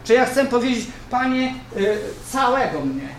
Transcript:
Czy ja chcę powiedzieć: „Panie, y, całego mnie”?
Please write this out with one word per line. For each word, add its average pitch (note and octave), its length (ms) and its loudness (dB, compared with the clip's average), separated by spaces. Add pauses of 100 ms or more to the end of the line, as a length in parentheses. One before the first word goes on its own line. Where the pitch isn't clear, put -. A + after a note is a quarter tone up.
Czy A3 100 6
ja B3+ 120 6
chcę C4+ 180 2
powiedzieć: A#3+ 420 0 (240)
„Panie, B3+ 440 0 (220)
y, G#3 220 2 (340)
całego B3+ 480 2
mnie”? C3+ 280 -4 (100)